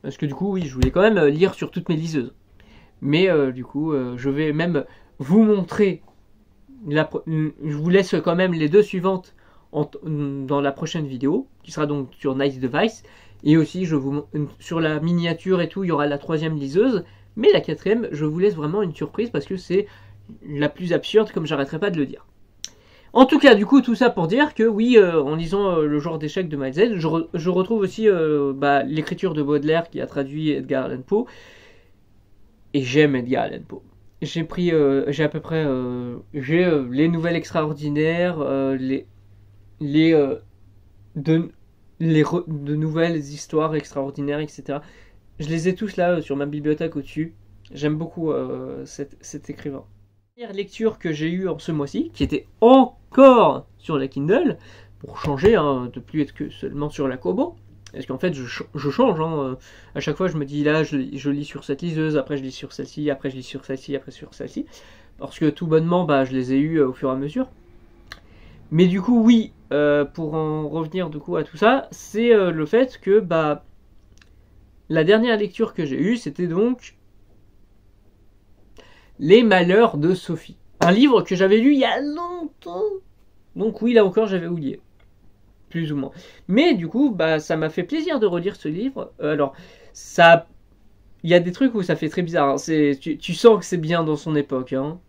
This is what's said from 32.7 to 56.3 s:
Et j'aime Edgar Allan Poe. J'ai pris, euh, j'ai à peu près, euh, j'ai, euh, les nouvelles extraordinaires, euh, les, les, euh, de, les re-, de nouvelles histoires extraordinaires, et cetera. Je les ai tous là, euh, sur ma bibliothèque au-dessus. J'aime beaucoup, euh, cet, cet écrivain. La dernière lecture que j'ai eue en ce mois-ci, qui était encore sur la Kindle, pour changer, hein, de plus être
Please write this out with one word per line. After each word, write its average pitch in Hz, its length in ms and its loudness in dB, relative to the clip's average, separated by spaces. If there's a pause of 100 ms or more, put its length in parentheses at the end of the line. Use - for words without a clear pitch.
Et 139 100 0
j'aime 139 320 2
Edgar 120 300 -2
Allan - 240 -10
Poe. - 140 -16 (400)
J'ai 160 220 -6
pris, 175 280 -2
euh, 139 400 2
j'ai 156 100 -2
à 147 60 0
peu 151 120 -6
près, 160 240 -4
euh, 123 520 -6 (160)
j'ai, 151 320 0
euh, 147 260 0
les 143 180 2
nouvelles 170 280 -2
extraordinaires, 156 1040 -2
euh, 135 360 -2
les, 131 300 -4 (760)
les, 156 320 2
euh, 139 240 2 (800)
de, 160 360 0 (500)
les 156 240 4
re-, 170 240 -4
de 147 260 -6
nouvelles 160 440 -2
histoires 151 580 -4
extraordinaires, 143 640 -6
et 151 80 -8
cetera. 143 340 -10 (560)
Je 147 100 -8
les 165 200 -2
ai 185 80 0
tous 202 200 -8
là, 180 180 0
euh, 160 60 -2
sur 139 160 -6
ma 143 100 -4
bibliothèque 151 500 -4
au-dessus. 156 380 -8 (380)
J'aime 147 220 -2
beaucoup, 160 380 -6
euh, 131 540 -8
cet, 143 340 -14
cet - 300 -16
écrivain. 143 340 -12 (520)
La 240 100 -16
dernière 196 100 -12
lecture 214 420 -4
que 165 140 -6
j'ai 156 180 -4
eue 185 180 -4
en 147 120 -6
ce - 100 -10
mois-ci, 160 420 -4
qui - 120 -2
était - 240 -6 (120)
encore 240 1080 6 (100)
sur - 180 -6
la 135 120 -2
Kindle, 190 500 0 (400)
pour - 220 -16
changer, 160 340 2
hein, 139 380 0
de 127 80 -12
plus 151 220 -4
être 139 120 -6